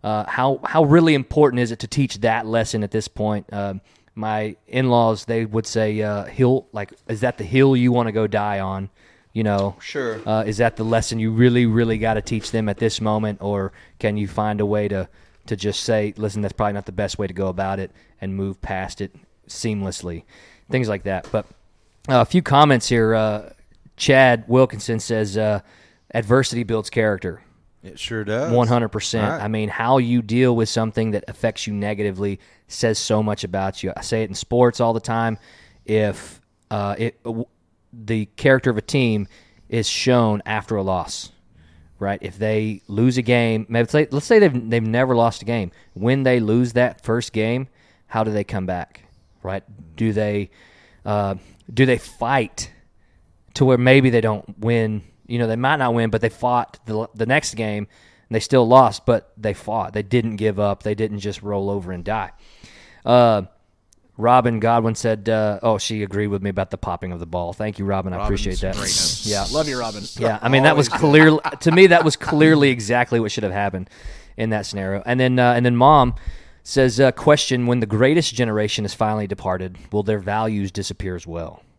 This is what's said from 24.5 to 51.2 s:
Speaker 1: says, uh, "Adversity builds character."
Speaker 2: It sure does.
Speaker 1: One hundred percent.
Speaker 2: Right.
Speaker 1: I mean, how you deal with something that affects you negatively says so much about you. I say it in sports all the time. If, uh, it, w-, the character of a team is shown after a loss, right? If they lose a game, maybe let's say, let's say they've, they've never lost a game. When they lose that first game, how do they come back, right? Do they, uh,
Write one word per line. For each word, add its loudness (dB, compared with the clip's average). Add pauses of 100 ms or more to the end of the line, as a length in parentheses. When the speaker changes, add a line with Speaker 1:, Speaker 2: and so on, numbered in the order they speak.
Speaker 1:
says, -2
uh, 0 (520)
"Adversity 0
builds -4
character." -2 (420)
Speaker 2:
It -20
sure -8
does. -4
Speaker 1:
One 4
hundred 2
percent. -2
Speaker 2:
Right. -6
Speaker 1:
I -6
mean, -2
how 2
you 2
deal 2
with 0
something -2
that -4
affects -6
you -6
negatively -4 (280)
says -2
so 0
much -4
about -6
you. -6
I -12
say -4
it -6
in -10
sports 2
all 2
the -2
time. -2 (480)
If, -2 (300)
uh, -4
it, -6
w-, -8 (480)
the -4 (120)
character 2
of -2
a -4
team -2 (420)
is -2
shown 2
after -6
a -2
loss, -6 (680)
right? -4
If -12
they -2
lose 0
a -2
game, 0
maybe 0
let's -4
say, 2
let's -4
say 6
they've, 2
they've 0
never 0
lost 2
a -12
game. -4 (240)
When 0
they 4
lose 0
that 0
first -4
game, -2 (400)
how -2
do -2
they -2
come -6
back, -8 (400)
right? -8 (320)
Do 0
they, -2 (560)
uh, -2 (360)